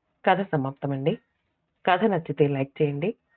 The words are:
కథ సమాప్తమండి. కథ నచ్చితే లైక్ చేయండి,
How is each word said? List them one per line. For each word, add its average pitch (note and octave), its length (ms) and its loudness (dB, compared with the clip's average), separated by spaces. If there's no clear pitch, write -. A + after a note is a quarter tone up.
కథ F3+ 120 4
సమాప్తమండి. C#3 800 -2
కథ F3+ 140 2
నచ్చితే E3 440 2
లైక్ C#3 340 -2
చేయండి, D3 320 -2